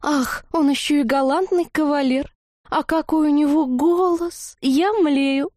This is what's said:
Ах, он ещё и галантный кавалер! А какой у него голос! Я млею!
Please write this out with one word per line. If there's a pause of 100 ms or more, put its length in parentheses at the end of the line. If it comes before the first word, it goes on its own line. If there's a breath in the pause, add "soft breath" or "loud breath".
Ах,
он
ещё
и
галантный
кавалер! (380)
А
какой
у
него
голос!
Я
млею!